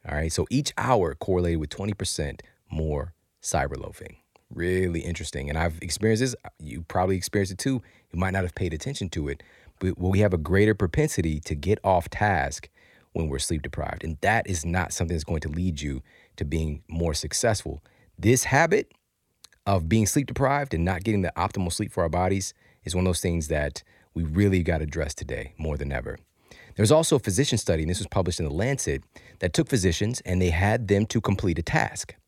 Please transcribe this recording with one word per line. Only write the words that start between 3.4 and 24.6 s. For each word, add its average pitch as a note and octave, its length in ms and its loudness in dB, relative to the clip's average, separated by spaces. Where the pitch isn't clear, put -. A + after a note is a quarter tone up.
loafing. - 380 -14
Really F2+ 520 0
interesting. D2+ 460 -6
And D#2 120 -2
I've E2 200 0
experienced A2 420 0
this. C3 140 -2
You D#2 220 -10
probably F#2 360 0
experienced G2 340 -2
it F#2 80 -10
too. C3 240 -2
You E2+ 80 -4
might F#2+ 120 0
not F#2+ 120 0
have F2 120 -6
paid F2+ 180 -2
attention G2+ 360 -6
to D2 200 -4
it, C#2 140 -8
but F#2 220 -2
we F#2+ 220 4
have G2 120 4
a E2+ 60 0
greater F#2+ 340 4
propensity F2+ 680 0
to - 120 -6
get D#2 300 0
off F#2 260 2
task F2 580 0
when E2 140 -2
we're C2+ 120 -4
sleep D#2 220 -2
deprived. - 440 -6
And D#2 160 -4
that G#2+ 260 2
is E2 180 -4
not E2+ 280 0
something E2+ 200 -2
that's D#2 120 -2
going E2 160 -2
to D#2+ 80 -6
lead E2 320 -2
you C#2 200 -6
to - 80 -4
being D2+ 420 -2
more E2 260 -2
successful. D#2 680 -2
This A#2 280 4
habit E3 440 4
of F2+ 240 2
being A2+ 160 6
sleep C#3 220 2
deprived C#3 460 0
and E2 120 2
not F2+ 180 0
getting G#2 180 2
the F2 140 -2
optimal F2+ 380 -2
sleep - 180 -4
for F2+ 120 0
our E2+ 60 2
bodies F#2 440 0
is F2+ 100 -4
one F2+ 100 2
of F#2 40 4
those F2 100 0
things E2+ 300 0
that D2 340 -2
we E2 100 -2
really F2+ 400 4